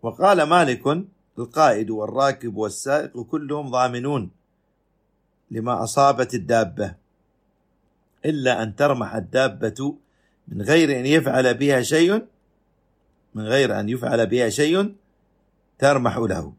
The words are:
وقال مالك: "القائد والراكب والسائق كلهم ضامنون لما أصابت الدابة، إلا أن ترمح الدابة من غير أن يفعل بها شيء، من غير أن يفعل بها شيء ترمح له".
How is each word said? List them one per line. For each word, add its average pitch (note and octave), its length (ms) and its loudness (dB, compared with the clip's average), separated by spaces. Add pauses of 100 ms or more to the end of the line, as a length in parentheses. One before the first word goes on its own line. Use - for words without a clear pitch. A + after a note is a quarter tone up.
وقال D#3+ 420 2
مالك: D3+ 640 2 (340)
"القائد A#2 500 2
والراكب A2+ 680 -2
والسائق C3 680 -4
كلهم D3 480 -8
ضامنون B2+ 640 -2 (1200)
لما A2+ 320 -4
أصابت C3+ 500 2
الدابة، G#2 640 -2 (1300)
إلا C3 380 0
أن G#2+ 120 -8
ترمح B2 400 0
الدابة B2+ 840 -4 (500)
من - 140 -10
غير C#3+ 380 4
أن B2+ 60 -6
يفعل C3 480 2
بها C3+ 280 2
شيء، E3+ 440 2 (1080)
من G#2+ 80 -8
غير A2 360 0
أن G2+ 100 -4
يفعل A#2+ 380 -2
بها A#2 220 0
شيء E3 460 0 (840)
ترمح B2+ 380 2
له". F#2+ 420 -4